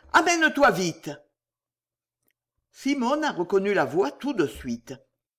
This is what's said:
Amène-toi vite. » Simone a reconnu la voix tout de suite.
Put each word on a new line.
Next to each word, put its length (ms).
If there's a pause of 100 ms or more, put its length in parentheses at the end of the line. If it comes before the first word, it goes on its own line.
(140)
Amène-toi 580
vite. » 380 (1600)
Simone 520
a 80
reconnu 420
la 120
voix 260
tout 220
de 120
suite. 480 (460)